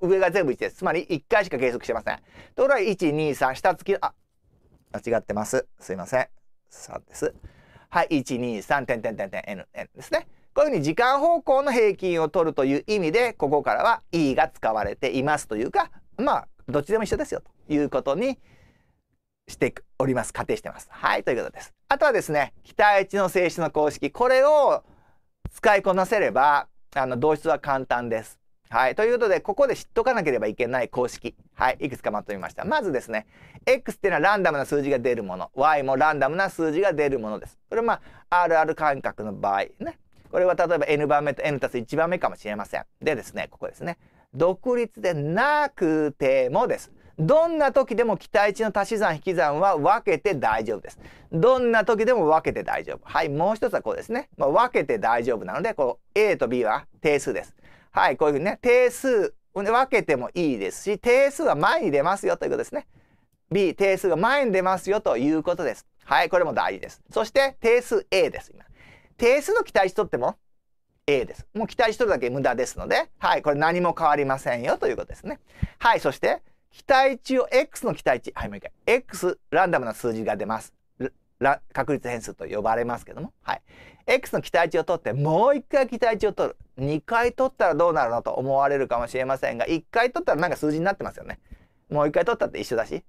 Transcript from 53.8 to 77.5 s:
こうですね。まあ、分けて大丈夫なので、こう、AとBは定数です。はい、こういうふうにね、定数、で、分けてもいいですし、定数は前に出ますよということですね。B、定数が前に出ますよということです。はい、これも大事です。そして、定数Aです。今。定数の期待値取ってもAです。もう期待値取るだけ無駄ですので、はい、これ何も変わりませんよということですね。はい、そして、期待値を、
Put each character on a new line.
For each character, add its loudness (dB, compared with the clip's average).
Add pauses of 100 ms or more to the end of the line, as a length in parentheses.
こ -4
う -4
で -10
す -10
ね。 -6
ま 0
あ、 4
分 2
け -2
て 0
大 0
丈 0
夫 -8
な -8
の -4
で、 -2
こ -2 (140)
う、 2
A 2
と -2
B 0
は -2 (140)
定 2
数 -6
で -6
す。 -20 (380)
は 2
い、 -4
こ 4
う 4
い 4
う 0
ふ 0
う 0
に -4
ね、 -2
定 4
数、 0 (220)
で、 -2
分 2
け 4
て 2
も -6
い 0
い -4
で -4
す -14
し、 -4
定 4
数 -6
は 2
前 2
に 0
出 2
ま 0
す -6
よ 0
と -8
い -4
う -2
こ -2
と -4
で -4
す -12
ね。 -8 (640)
B、 0
定 2
数 -2
が 2
前 2
に 0
出 2
ま 0
す -8
よ 0
と 0
い 0
う 0
こ -2
と -6
で -4
す。 -20 (180)
は 2
い、 -4
こ 2
れ 4
も -2
大 -2
事 -10
で -12
す。 -20 (100)
そ 0
し -8
て、 2
定 4
数 -4
A 4
で -8
す。 -20
今。 -20 (500)
定 4
数 -2
の 2
期 -12
待 4
値 -4
取 0
っ -12
て -2
も -2 (680)
A 2
で -12
す。 -18
も -4
う -6
期 -16
待 2
値 -10
取 2
る 2
だ 0
け -2
無 -2
駄 2
で -2
す -12
の -8
で、 0
は 0
い、 -2
こ -2
れ 2
何 0
も 0
変 2
わ 4
り 0
ま -2
せ -4
ん -8
よ 0
と -2
い 0
う -4
こ -8
と -20
で -14
す -20
ね。 -10 (380)
は 4
い、 0
そ 0
し -10
て、 -2 (280)
期 -20
待 4
値 -2
を、 0